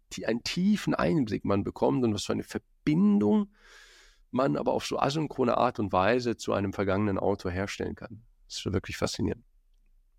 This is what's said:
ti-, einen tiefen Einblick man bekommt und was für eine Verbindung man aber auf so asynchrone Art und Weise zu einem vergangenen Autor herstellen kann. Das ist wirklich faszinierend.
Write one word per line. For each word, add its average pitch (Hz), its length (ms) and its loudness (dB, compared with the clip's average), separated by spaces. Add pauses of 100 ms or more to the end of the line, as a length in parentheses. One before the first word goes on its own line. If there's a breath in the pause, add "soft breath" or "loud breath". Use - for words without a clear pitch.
ti-, - 160 -10
einen 117 180 -2
tiefen 190 520 0
Einblick 131 500 0
man 101 180 2
bekommt 131 400 0
und 113 120 2
was - 100 -4
für 113 80 -2
eine 107 100 -4
Verbindung 208 1120 2 (800 soft breath)
man 139 260 2
aber - 160 0
auf - 100 -2
so - 140 -4
asynchrone 139 600 0
Art 120 200 2
und 101 160 -2
Weise 113 440 2
zu - 160 -2
einem 98 200 0
vergangenen 98 460 0
Autor 95 320 -2
herstellen 92 420 -4
kann. - 300 -16 (240)
Das - 100 -12
ist - 160 -6
wirklich - 240 -4
faszinierend. - 480 -4 (720)